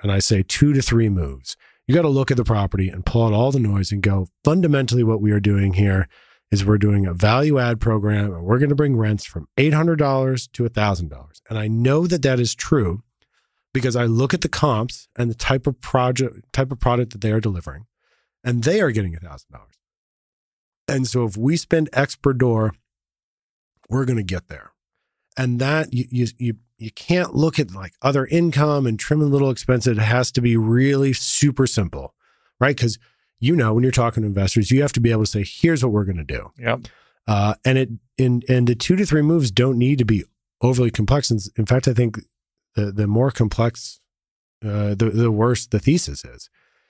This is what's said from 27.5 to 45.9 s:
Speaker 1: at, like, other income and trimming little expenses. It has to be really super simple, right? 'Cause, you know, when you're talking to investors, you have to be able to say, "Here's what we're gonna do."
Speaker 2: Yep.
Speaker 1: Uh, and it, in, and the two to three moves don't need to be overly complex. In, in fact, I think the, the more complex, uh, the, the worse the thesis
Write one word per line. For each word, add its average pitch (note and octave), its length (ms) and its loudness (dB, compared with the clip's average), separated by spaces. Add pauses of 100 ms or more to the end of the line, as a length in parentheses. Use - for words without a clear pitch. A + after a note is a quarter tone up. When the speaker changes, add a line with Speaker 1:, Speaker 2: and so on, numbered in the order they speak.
Speaker 1:
at, G#2+ 140 -4
like, F#2+ 280 -14
other C3+ 260 0
income D3+ 600 0
and A2 100 -2
trimming D3+ 360 0
little C#3 180 2
expenses. A#2+ 480 0
It - 20 -2
has A#2 300 0
to B2+ 100 -2
be A#2+ 160 2
really C3+ 560 2
super C3 540 0
simple, D#2 480 -4 (460)
right? C3+ 160 2
'Cause, A2+ 220 -2 (420)
you D3 160 2
know, A2 180 2
when A#2 80 2
you're B2+ 80 2
talking A#2 320 0
to G#2+ 60 -2
investors, G2 420 0
you C3 120 4
have C#3+ 100 -2
to A#2+ 80 -2
be A#2 100 4
able A2 140 0
to - 60 -2
say, G2+ 140 -4
"Here's D#3+ 380 0
what B2+ 80 0
we're G#2 140 0
gonna F2+ 180 -4
do." C2+ 340 -10
Speaker 2:
Yep. A#2+ 300 -4 (400)
Speaker 1:
Uh, G#2 280 0 (100)
and C3 140 2
it, C3 120 -2 (260)
in, B2 320 2
and B2 200 4
the A#2+ 80 2
two - 180 0
to G3 100 2
three D3+ 180 2
moves D3+ 280 2
don't B2 260 2
need B2+ 220 2
to B2 60 0
be G#2 180 2 (380)
overly B2 320 2
complex. B2+ 400 0
In, G#2+ 80 0 (160)
in G#2+ 100 -2
fact, B2+ 220 0
I B2+ 60 0
think A2+ 260 0 (560)
the, G2+ 160 -2
the G#2 160 0
more A#2+ 240 2
complex, - 680 -2 (640)
uh, G#2 300 -2
the, G#2+ 180 0
the A2+ 200 2
worse A2+ 340 0
the G#2 140 -2
thesis C#3 440 0